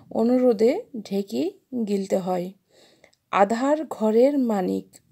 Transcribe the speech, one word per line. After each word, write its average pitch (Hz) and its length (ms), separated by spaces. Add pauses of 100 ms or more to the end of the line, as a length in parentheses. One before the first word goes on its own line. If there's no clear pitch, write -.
(220)
অনুরোধে 240 500 (360)
ঢেকি 202 360 (460)
গিলতে 196 360
হয়। 180 220 (840)
আধার 226 460 (200)
ঘরের 226 360 (180)
মানিক, 190 340 (260)